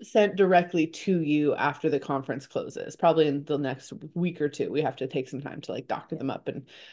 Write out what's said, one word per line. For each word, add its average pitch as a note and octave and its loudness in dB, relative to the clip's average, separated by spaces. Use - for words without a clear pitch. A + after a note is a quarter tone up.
sent G#3 4
directly F3+ 4
to E3+ 0
you D3 2
after C#3+ 0
the D3 2
conference C#3 -4
closes, - -8
probably D#3+ 6
in C#3+ -2
the D3 -2
next C3+ -4
week F3 -2
or D3 0
two. C#3 -4
We D3 0
have C3 -2
to C3 -4
take C3+ -4
some C#3+ -10
time - -12
to, - -12
like, - -8
doctor - -6
them C3+ -4
up - -6
and C#3 -10